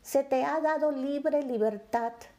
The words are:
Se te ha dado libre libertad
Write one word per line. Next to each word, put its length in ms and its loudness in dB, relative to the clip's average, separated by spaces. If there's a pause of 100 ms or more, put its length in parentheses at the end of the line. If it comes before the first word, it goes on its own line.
Se 240 0
te 200 2
ha 160 0
dado 320 2
libre 500 0
libertad 720 -2 (240)